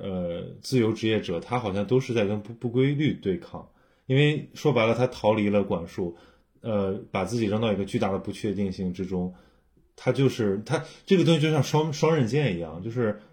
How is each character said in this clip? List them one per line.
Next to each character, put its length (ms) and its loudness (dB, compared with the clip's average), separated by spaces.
呃， 440 -6
自 160 0
由 140 4
职 160 -2
业 120 2
者， 180 -4
他 200 -6
好 120 -4
像 140 -2
都 160 2
是 140 -4
在 100 2
跟 160 -2
不， 140 -14
不 160 -8
规 220 2
律 200 0
对 240 -2
抗， 320 -14
因 100 0
为 380 2
说 180 0
白 140 4
了， 80 4
他 140 2
逃 260 2
离 160 2
了 140 2
管 200 -4
束， 320 -6
呃， 360 -2
把 140 -2
自 120 -4
己 100 2
扔 140 0
到 120 0
一 40 0
个 80 -2
巨 140 -4
大 140 0
的 80 -2
不 100 -8
确 220 -4
定 180 -2
性 220 -4
之 120 -6
中， 300 -4
他 160 0
就 160 4
是， 360 0
他， 200 -2
这 120 6
个 80 4
东 100 6
西 60 4
就 100 4
像 100 4
双， 320 2
双 220 2
刃 100 4
剑 320 0
一 40 -6
样， 200 -8
就 80 -8
是 320 -2